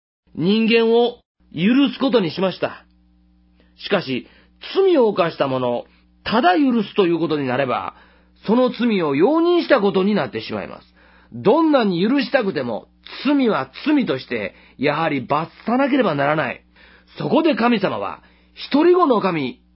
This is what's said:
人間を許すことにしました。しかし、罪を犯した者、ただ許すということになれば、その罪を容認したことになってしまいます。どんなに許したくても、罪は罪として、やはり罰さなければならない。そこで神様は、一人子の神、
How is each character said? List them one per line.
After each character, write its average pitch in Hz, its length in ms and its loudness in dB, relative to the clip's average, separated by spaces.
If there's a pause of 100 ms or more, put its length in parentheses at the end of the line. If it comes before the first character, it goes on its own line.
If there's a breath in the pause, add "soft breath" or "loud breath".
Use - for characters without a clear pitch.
(340)
人 208 340 0
間 226 260 2
を 240 260 0 (320)
許 240 400 2
す - 60 -14
こ 262 120 0
と 220 100 4
に 165 100 -2
し 160 100 -8
ま 185 120 0
し - 80 -10
た。 - 240 -8 (920 soft breath)
し - 120 -14
か 190 140 -2
し、 131 240 -6 (480 soft breath)
罪 370 220 4
を 233 120 4
犯 180 220 0
し - 80 -14
た 143 100 0
者、 127 360 -2 (400 soft breath)
た 220 160 0
だ 359 140 4
許 254 280 2
す - 120 -8
と 196 120 2
い 170 60 2
う 165 60 0
こ 160 100 -2
と 151 100 -2
に 135 80 -4
な 123 100 -2
れ 139 100 0
ば、 104 280 -6 (520 soft breath)
そ 220 100 2
の 254 140 2
罪 220 320 -2
を 143 120 0
容 262 260 2
認 339 220 2
し - 60 -6
た 262 120 4
こ 196 120 0
と 185 100 2
に 208 120 0
な 151 120 0
っ 104 40 -10
て 110 100 -8
し 110 120 -10
ま 98 120 -6
い 65 40 -12
ま - 120 -16
す。 - 60 -20 (460 soft breath)
ど 196 300 2
ん 320 100 2
な 254 120 4
に 180 180 0
許 262 180 2
し 220 120 -4
た 262 100 0
く 190 120 -4
て 143 80 -4
も、 113 260 -8 (360)
罪 269 240 2
は 143 220 -2 (140)
罪 294 220 0
と 135 120 -2
し - 100 -14
て、 110 260 -8 (240 soft breath)
や 143 180 -2
は 160 120 -2
り 143 120 -4
罰 147 320 -4 (140)
さ 233 100 -2
な 277 140 0
け 285 80 0
れ 247 40 4
ば 175 120 0
な 139 120 0
ら 151 100 0
な 131 160 -4
い。 - 120 -16 (540 soft breath)
そ 151 100 -6
こ 269 140 2
で 311 120 2
神 226 260 0
様 135 180 -4
は、 95 240 -10 (320 soft breath)
一 - 300 0
人 359 120 6
子 359 100 4
の 226 140 2
神、 156 400 -4 (160)